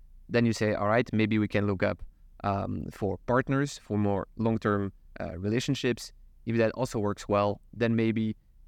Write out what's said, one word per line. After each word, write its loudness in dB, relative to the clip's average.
Then 4
you 2
say, 0
"All 0
right, 2
maybe 2
we 2
can 0
look 0
up, -2
um, -4
for -4
partners, 0
for -2
more 0
long-term, 0
uh, -8
relationships." -2
If -2
that 4
also -4
works -2
well, 2
then 2
maybe, 0